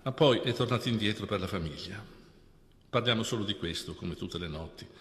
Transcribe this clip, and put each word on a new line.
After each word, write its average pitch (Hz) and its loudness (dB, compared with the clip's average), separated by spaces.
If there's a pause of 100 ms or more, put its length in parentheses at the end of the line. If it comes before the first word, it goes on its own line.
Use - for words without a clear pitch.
ma - -2
poi 131 8
è 131 2
tornato 123 0
indietro 107 2
per 101 0
la 92 -2
famiglia. 87 -6 (920)
Parliamo 117 2
solo 110 -2
di - -2
questo, 85 -6
come 90 -6
tutte 85 -8
le 87 -6
notti. 80 -8 (160)